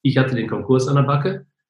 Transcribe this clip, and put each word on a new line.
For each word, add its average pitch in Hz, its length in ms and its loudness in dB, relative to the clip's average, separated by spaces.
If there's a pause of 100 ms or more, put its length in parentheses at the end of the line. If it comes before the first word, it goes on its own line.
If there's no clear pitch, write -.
Ich 127 140 2
hatte 127 180 0
den 113 140 -4
Konkurs 127 400 0
an 143 80 0
der 139 60 4
Backe. 143 440 -2 (240)